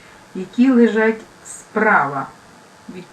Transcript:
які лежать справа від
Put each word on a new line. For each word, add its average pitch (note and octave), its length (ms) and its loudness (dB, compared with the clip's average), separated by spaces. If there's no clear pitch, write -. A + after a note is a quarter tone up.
які G#3+ 360 0
лежать A3 500 2
справа - 840 -2
від F3+ 180 -16